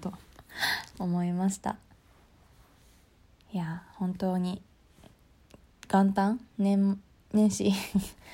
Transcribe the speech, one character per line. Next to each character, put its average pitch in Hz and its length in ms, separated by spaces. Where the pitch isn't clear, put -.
と - 120
<laughs> - 420
思 175 260
い 175 80
ま 185 180
し 190 80
た。 - 180
い 202 60
や、 165 240
本 185 200
当 185 240
に 180 240
元 196 240
旦？ 202 280
年-、 196 420
年 214 160
始？ 202 220